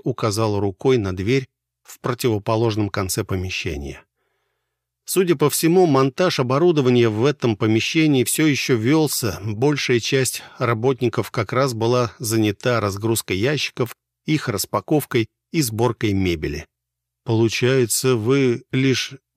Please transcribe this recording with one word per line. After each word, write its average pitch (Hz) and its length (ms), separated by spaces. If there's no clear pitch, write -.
указала 107 560
рукой 117 380
на 95 180
дверь 123 320
в - 180
противоположном 110 880
конце 95 340
помещения. 90 800
Судя 175 280
по 147 120
всему, 175 380
монтаж 139 540
оборудования 131 680
в 107 160
этом 131 320
помещении 127 680
всё - 220
ещё 139 280
вёлся. 120 720
Большая 123 560
часть - 420
работников 120 720
как 110 220
раз 127 220
была 117 440
занята 113 640
разгрузкой 104 560
ящиков, 131 580
их 156 220
распаковкой 110 800
и 165 100
сборкой 110 500
мебели. 78 540
"Получается, 123 920
вы 127 560
лишь 135 420